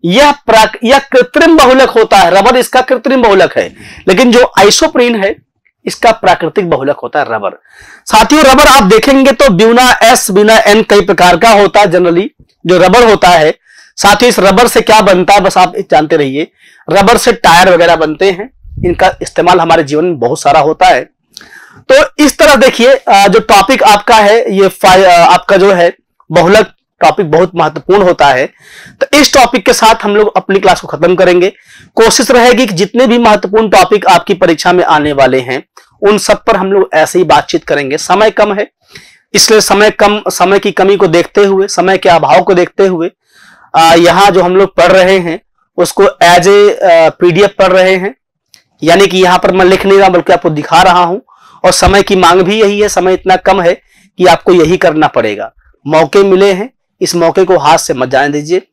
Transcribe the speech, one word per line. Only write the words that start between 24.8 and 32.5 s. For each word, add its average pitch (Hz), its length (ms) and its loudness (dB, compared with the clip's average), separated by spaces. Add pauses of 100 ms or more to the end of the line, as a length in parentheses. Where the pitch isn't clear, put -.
अ, 185 60 2
आपका 180 480 2
जो 196 160 2
है 175 220 0 (360)
बहुलक 180 400 0 (300)
टॉपिक 160 300 -2
बहुत 170 240 0
महत्वपूर्ण 165 480 0
होता 170 240 0
है। 135 220 -2 (520)
तो - 180 -2
इस 277 140 0
टॉपिक 247 320 0
के 240 80 0
साथ 226 300 0
हम 202 120 -4
लोग 208 220 0
अपनी 185 220 -4
क्लास 180 220 -2
को 180 60 -20
खत्म 170 280 -2
करेंगे। 180 380 0 (420)
कोशिश 226 360 0
रहेगी 240 340 2